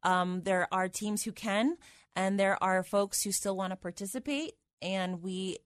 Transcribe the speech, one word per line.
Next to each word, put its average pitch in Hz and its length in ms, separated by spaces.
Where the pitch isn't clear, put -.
um, 180 400
there 185 300
are 190 180
teams 208 340
who 226 100
can, 226 440
and 190 240
there 196 240
are 185 180
folks 202 400
who 202 100
still 196 240
wanna 185 200
participate, 262 800
and 185 400
we, 185 440